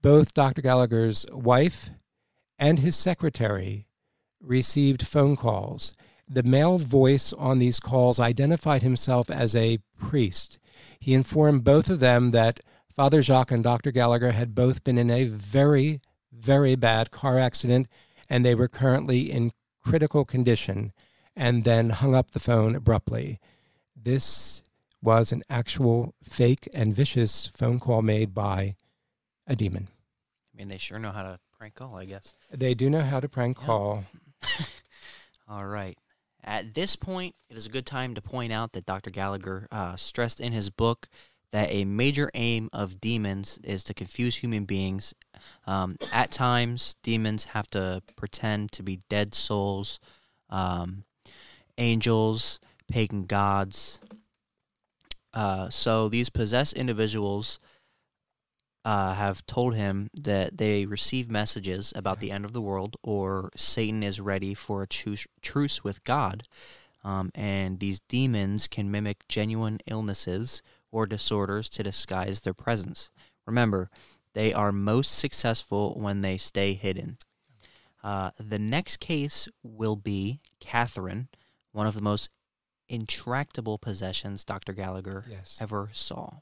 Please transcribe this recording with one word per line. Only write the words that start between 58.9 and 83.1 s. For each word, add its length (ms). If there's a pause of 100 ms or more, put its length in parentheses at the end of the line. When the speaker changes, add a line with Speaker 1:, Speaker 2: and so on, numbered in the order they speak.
Speaker 2:
have 320
told 300
him 380
that 440
they 280
receive 440
messages 680
about 260
the 100
end 140
of 80
the 80
world 420
or 520
Satan 480
is 180
ready 320
for 300
a 40
truce, 400 (140)
truce 420
with 220
God. 380 (600)
Um, 320
and 440
these 200
demons 680
can 220
mimic 380
genuine 580
illnesses 760 (300)
or 140
disorders 640
to 140
disguise 580
their 120
presence. 580 (340)
Remember, 440 (440)
they 200
are 180
most 400
successful 880
when 220
they 160
stay 360
hidden. 440 (840)
Uh, 380
the 200
next 380
case 500 (140)
will 360
be 420 (220)
Catherine, 640 (460)
one 120
of 100
the 60
most 280 (580)
intractable 880